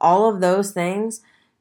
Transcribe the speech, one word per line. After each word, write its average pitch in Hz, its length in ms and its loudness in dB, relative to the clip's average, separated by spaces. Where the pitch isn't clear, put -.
all 196 280 4
of 196 120 -4
those 190 300 0
things, 202 500 -6